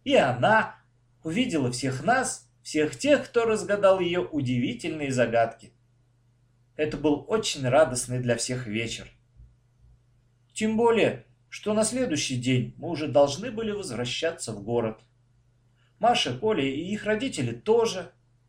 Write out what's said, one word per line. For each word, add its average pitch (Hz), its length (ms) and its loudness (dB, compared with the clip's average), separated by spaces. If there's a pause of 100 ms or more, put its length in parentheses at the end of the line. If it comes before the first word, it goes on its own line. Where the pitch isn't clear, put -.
и 269 100 0
она 180 600 2 (460)
увидела 165 500 -2
всех 131 320 -4
нас, - 420 0 (160)
всех 151 360 -2
тех, 269 260 2
кто 233 220 0
разгадал 196 540 2
ее 175 220 0
удивительные 143 880 -4
загадки. 117 640 0 (1040)
Это 151 200 -2
был 147 320 0
очень 151 400 -2
радостный 123 500 2
для 120 180 2
всех 123 300 -6
вечер. 107 420 -6 (1400)
Тем 220 240 -2
более, 220 480 2 (240)
что - 240 -6
на 214 120 2
следующий 220 520 -2
день 123 400 0
мы 139 120 -10
уже 151 180 -4
должны 143 460 2
были 214 180 -6
возвращаться 127 840 -6
в 101 100 -10
город. 110 380 -2 (1000)
Маша, 214 360 2
Коля 202 280 0
и 151 280 -4
их 208 120 -6
родители 208 480 -2
тоже. 196 600 0 (360)